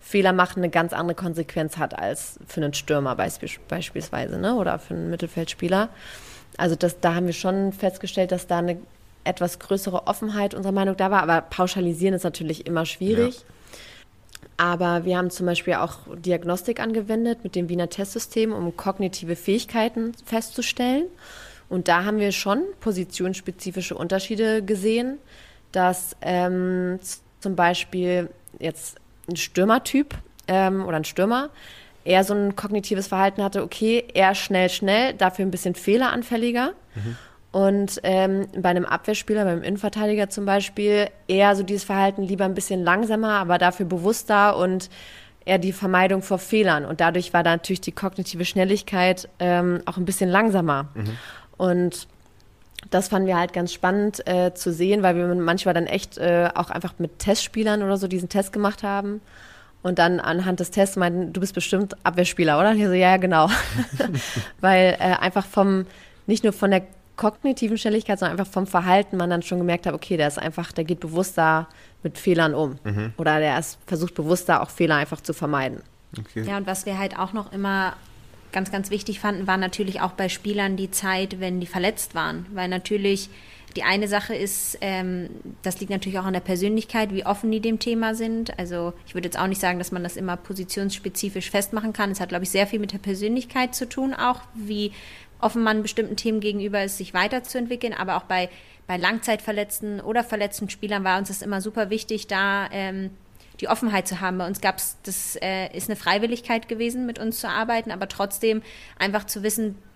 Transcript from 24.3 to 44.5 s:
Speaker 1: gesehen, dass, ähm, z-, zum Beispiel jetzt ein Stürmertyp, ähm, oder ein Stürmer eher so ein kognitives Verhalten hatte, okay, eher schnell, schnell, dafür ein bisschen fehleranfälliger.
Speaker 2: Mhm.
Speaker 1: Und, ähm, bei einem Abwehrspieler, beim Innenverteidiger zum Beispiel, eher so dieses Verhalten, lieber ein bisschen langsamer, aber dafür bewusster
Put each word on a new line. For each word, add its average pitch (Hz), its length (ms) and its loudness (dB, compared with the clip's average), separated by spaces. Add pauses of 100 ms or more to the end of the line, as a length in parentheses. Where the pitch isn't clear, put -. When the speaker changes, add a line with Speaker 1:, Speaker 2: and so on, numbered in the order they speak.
Speaker 1:
gesehen, 220 540 0 (560)
dass, 180 480 2
ähm, 180 800 0
z-, - 200 -12 (200)
zum 190 160 -4
Beispiel 180 720 2 (320)
jetzt - 380 -8 (300)
ein 170 80 -6
Stürmertyp, 226 800 2 (320)
ähm, 190 380 2
oder 170 140 -2
ein 156 60 -2
Stürmer 233 440 0 (560)
eher 185 180 6
so 196 120 2
ein 202 200 2
kognitives 202 540 -2
Verhalten 196 340 2
hatte, 196 200 0
okay, 226 500 0
eher 190 240 6
schnell, 185 320 2
schnell, 208 460 2
dafür 190 320 2
ein 190 40 0
bisschen 180 240 -2
fehleranfälliger. 240 1000 0 (200)
Speaker 2:
Mhm. 113 220 -6 (340)
Speaker 1:
Und, 196 520 2
ähm, 190 540 2
bei 185 140 2
einem 180 140 2
Abwehrspieler, 214 600 0
beim 170 180 2
Innenverteidiger 208 640 0
zum 202 160 -6
Beispiel, 202 600 2 (220)
eher 196 260 6
so 196 80 0
dieses 196 220 -2
Verhalten, 196 400 2
lieber 196 200 0
ein 190 100 0
bisschen 185 280 -2
langsamer, 214 520 2
aber 180 240 4
dafür 180 280 2
bewusster 202 680 4